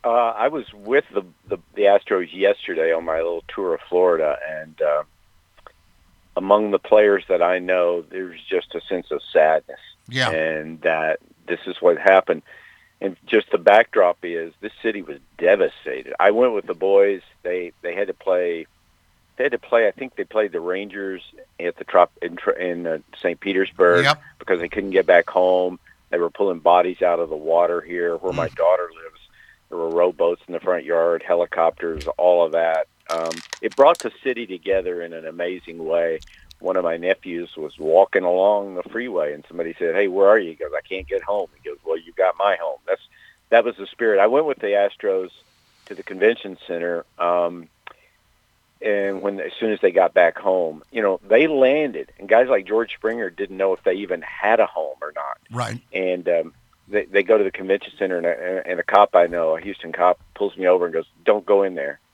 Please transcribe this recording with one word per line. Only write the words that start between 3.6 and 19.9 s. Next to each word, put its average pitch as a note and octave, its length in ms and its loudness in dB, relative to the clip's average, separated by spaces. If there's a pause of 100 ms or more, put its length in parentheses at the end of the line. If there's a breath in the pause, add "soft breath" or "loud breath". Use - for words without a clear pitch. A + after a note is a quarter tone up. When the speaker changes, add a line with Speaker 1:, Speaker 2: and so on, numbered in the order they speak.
Speaker 1:
of D#2 140 -8
Florida, E2+ 480 2 (140)
and, D#2 320 -10
uh, D2+ 220 -2 (1300)
among G2+ 360 2
the G2 60 2
players G#2 500 4
that F2 140 2
I F2+ 160 2
know, F2+ 440 0
there's F2 380 -12 (100)
just F2+ 240 -4
a E2+ 80 -8
sense - 280 -8
of D2 100 -6 (120)
sadness. D#2 460 2 (300)
Speaker 2:
Yeah. B2 220 -2
Speaker 1:
And D#2+ 500 -4
that D#2 400 0 (260)
this F2 200 -6
is F#2 140 -10
what F2 180 4
happened. F#2 440 4 (580 loud breath)
And G2 160 -6 (100)
just - 240 0
the G2 80 0
backdrop G2+ 680 4
is E2 360 -8
this G#2+ 120 -12 (100)
city G#2 200 -4
was D2 160 -14 (180)
devastated. C2+ 840 0
I G2+ 120 4
went A#2+ 220 2
with G2 140 -6
the F#2 80 -8
boys. G2 460 2 (220)
They, F2+ 300 -6 (100)
they F2 120 -8
had G2 140 -4
to F2+ 60 -8
play, F2 520 -4 (680)
they B2+ 80 -4
had B2 80 -2
to A#2 60 -6
play, A#2 280 2
I G2+ 60 4